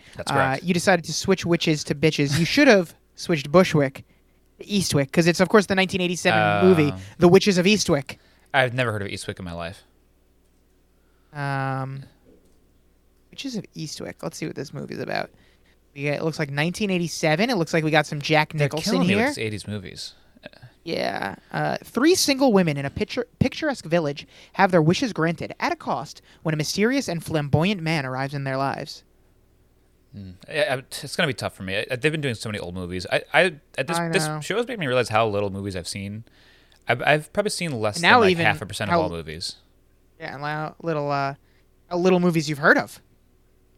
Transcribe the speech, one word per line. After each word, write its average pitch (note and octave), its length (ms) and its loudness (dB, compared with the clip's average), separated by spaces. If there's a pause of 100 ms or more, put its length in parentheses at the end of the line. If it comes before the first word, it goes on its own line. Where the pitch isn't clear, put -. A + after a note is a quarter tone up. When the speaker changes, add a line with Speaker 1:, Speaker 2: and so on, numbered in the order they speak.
(160)
Speaker 1:
That's - 160 -6
Speaker 2:
Uh, C#3+ 40 2
Speaker 1:
correct. C3+ 280 2
Speaker 2:
you F3+ 100 0
decided F3 320 2
to D#3 80 -8
switch - 320 0
witches E3+ 400 0
to D#3+ 100 -2
bitches. C#3+ 440 2
You E3+ 60 4
should C#4+ 220 4
have G3 280 6 (100)
<laughs> - 100 -20
switched D3 360 -4
Bushwick D#3 520 4 (560)
to - 60 -18
Eastwick, D3+ 460 0
'cause E3+ 160 4
it's, F3 120 2
of F#3 100 2
course, G#3+ 180 -8
the G3 80 -2
nineteen F#3+ 260 0
eighty-seven F3+ 680 2
movie, D#3+ 240 4
Speaker 1:
Uh, F#2 60 -8 (220)
Speaker 2:
The E3+ 80 8
Witches F#3+ 320 6
of F3 80 4
Eastwick. F3 500 0 (360)
Speaker 1:
I've C3 200 4
never B2 180 0
heard G#2 120 -4
of G2+ 60 -8
Eastwick - 280 -10
in F#2 80 -12
my F2 80 -10
life. E2+ 300 -10 (1500)
Speaker 2:
Um, C3+ 680 -4 (1300)
Witches B3 280 -10
of - 80 -8 (100)
Eastwick. - 480 -10
Let's E3 140 -8
see D#3+ 100 -6
what - 80 -10
this - 180 -10
movie's - 260 -10
about. - 300 -4 (640)
We C#3+ 100 -12
get, D3 160 -2
it - 40 -8
looks D#3+ 160 -4
like D3 120 -4
nineteen F3 380 -2
eighty-seven. F3 600 0
It A#3+ 80 0
looks D#3+ 160 -2
like D#3+ 100 2
we D#3 80 0
got D3+ 140 4
some D3 160 -8
Jack D3+ 320 2
Speaker 1:
They're D3+ 120 0
Speaker 2:
Nicholson D#3 280 -2
Speaker 1:
killing F3+ 140 2
me F#3+ 80 4
Speaker 2:
here. A3+ 100 2
Speaker 1:
with D4 100 -2
these A2 100 -4
eighties G#2+ 220 -6
movies. G#2 460 -10 (720)
Speaker 2:
Yeah. - 520 -4 (160)
Uh, D3+ 320 -2
three D#4+ 320 4
single C4+ 380 2
women E3+ 240 4
in C#3 80 -4
a C#3 40 -4
picture, - 360 -6 (140)
picturesque C#4 440 -2
village D#3 420 -2 (280)
have F#3+ 180 4
their F3 100 6
wishes F3+ 300 2
granted D#3 480 -2
at C#4+ 140 0
a - 20 -8
cost D3+ 460 -8 (220)
when D#3+ 100 -2
a D3+ 40 -2
mysterious G#3+ 520 0
and E3+ 120 -4
flamboyant D#3 600 0
man D#3+ 240 -2
arrives C3 280 -4
in C#3 120 -6
their C3+ 100 -4
lives. C3+ 480 -6 (1080)
Speaker 1:
Hmm. G2 160 -16 (180)
I, D3+ 160 -2
I, C#3 140 0
it's - 400 -12
gonna F3 100 2
be C3 60 0
tough G#2 220 -6
for - 80 -14
me. F#2+ 280 -2
I, B2+ 60 -4
they've C3+ 140 0
been D#3 100 -6
doing C3 140 -4
so A#2 120 -10
many G#2 120 -6
old F2 140 -10
movies. F2+ 380 -6
I, D3+ 100 0 (120)
I, D3 80 6 (360)
at C3+ 100 -4
this, E3+ 100 -2
Speaker 2:
I E3+ 120 -2
Speaker 1:
this E3 180 0
Speaker 2:
know. D#3 120 -6
Speaker 1:
show F3+ 200 -4
is A#3+ 80 -2
making B3 120 -8
me D3 80 -4
realize B2 220 0
how A2 180 4
little G2+ 220 0
movies G2 260 -6
I've E2+ 140 -8
seen. G2+ 340 -10 (640)
I've, B2 140 0
I've D3+ 320 0
probably G#3 160 -2
seen E3+ 320 -6
less G#2+ 160 -2
Speaker 2:
And E3+ 80 -6
Speaker 1:
than, F#3+ 60 8
Speaker 2:
now B3 100 8
Speaker 1:
like, F#3+ 100 6
Speaker 2:
even E3+ 140 2
Speaker 1:
half G#2+ 160 2
a G#2+ 40 -10
percent G#2 240 -6
Speaker 2:
how E3+ 100 2
Speaker 1:
of F2+ 60 2
all F2+ 120 -2
movies. D#2+ 400 -10 (640)
Speaker 2:
Yeah, D#3+ 140 -10
and C3+ 60 -12
now D3+ 400 -6
little, D3+ 300 -2
uh, C#3 240 -2 (540)
how F3+ 80 -2
little F3+ 240 4
movies D#3+ 280 2
you've C#3+ 100 -4
heard G3+ 180 6
of. - 240 -6 (760)